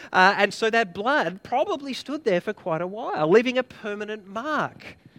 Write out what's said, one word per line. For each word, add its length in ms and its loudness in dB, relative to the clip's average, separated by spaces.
uh, 240 6
and 160 2
so 160 0
that 240 0
blood 500 -2
probably 480 -2
stood 320 -8
there 160 2
for 140 -6
quite 280 -4
a 60 -6
while, 420 -2
leaving 280 6
a 60 0
permanent 600 -10
mark 720 -6